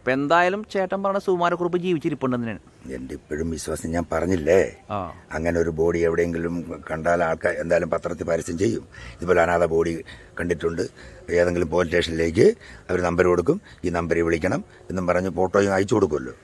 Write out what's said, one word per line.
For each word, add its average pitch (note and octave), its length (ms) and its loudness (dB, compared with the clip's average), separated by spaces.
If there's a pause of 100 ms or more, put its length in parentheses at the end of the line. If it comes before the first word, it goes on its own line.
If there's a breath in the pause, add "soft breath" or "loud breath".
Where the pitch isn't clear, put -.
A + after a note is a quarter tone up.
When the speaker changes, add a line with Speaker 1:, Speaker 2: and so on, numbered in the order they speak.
Speaker 1:
അപ്പൊ B2+ 120 -2
എന്തായാലും E3+ 480 2 (120)
ചേട്ടൻ F#3+ 300 -2
പറഞ്ഞ G3 220 0
സുകുമാരക്കുറുപ്പ് F3 540 0
ജീവിച്ചിരിപ്പുണ്ട് D3+ 580 0
എന്തിനാണ്? A2+ 240 -6 (360)
Speaker 2:
എൻ്റെ C2 180 -10
ഇപ്പോഴും D2+ 360 -6
വിശ്വാസം, D#2 460 -6
ഞാൻ E2 160 -2
പറഞ്ഞില്ലേ, E2+ 480 4 (300)
Speaker 1:
ആ. G#2 80 -4 (360)
Speaker 2:
അങ്ങനെ E2+ 260 0
ഒരു E2 100 2
ബോഡി E2 280 2 (100)
എവിടെയെങ്കിലും E2+ 460 0 (360)
കണ്ടാൽ E2 340 0
ആൾക്കാർ D#2+ 280 -2 (100)
എന്തായാലും E2+ 280 0
പത്രത്തിൽ E2+ 340 -4
പരസ്യം E2 380 -2
ചെയ്യും. A2+ 220 0 (340 loud breath)
ഇതുപോലെ F2 240 4
അനാഥ E2+ 220 4 (100)
ബോഡി E2 300 0 (360 loud breath)
കണ്ടിട്ടുണ്ട്, E2 420 -2 (480 loud breath)
ഏതെങ്കിലും F2 440 2
police F2 160 2
സ്റ്റേഷനിലേക്ക് E2 560 2 (440 loud breath)
അവർ F2+ 180 0
number E2+ 240 4
കൊടുക്കും, F2 280 2 (240 loud breath)
ഈ F2+ 60 0
നമ്പറിൽ E2+ 320 0
വിളിക്കണം E2+ 420 0 (260 loud breath)
എന്നും F2+ 160 -4
പറഞ്ഞ് F2+ 320 0
ഫോട്ടോയും G2 360 2
അയച്ചു G2 200 2
കൊടുക്കുമല്ലോ. D2+ 380 -2 (120)